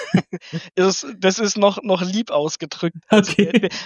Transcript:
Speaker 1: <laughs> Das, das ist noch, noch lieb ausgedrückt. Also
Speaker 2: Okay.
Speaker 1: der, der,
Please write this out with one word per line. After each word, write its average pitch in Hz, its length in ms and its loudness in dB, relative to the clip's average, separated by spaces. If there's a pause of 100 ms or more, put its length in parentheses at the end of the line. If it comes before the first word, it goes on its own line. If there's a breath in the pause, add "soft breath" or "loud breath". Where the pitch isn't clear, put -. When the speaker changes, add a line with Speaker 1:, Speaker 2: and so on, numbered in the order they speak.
(140 loud breath)
Speaker 1:
<laughs> - 600 -4
Das, 190 300 0 (120)
das 190 200 2
ist 214 200 -2
noch, 202 240 2
noch 185 200 0
lieb 196 280 -4
ausgedrückt. 156 640 -4 (120)
Also 208 240 4
Speaker 2:
Okay. - 200 0
Speaker 1:
der, 240 80 4
der, 190 100 -2 (160 loud breath)